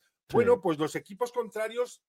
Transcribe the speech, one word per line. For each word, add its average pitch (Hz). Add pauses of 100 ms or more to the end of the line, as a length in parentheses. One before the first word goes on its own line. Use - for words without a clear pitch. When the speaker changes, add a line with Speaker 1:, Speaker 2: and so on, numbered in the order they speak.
(280)
Speaker 1:
Sí. -
Speaker 2:
Bueno, 240
pues 165
los 151
equipos 202
contrarios, 226